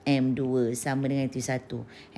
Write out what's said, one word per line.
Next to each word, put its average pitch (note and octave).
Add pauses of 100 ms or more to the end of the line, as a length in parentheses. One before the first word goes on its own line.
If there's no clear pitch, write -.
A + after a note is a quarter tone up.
M C3
dua B2+
sama C3+
dengan C3+
itu B2+
satu. B2 (320)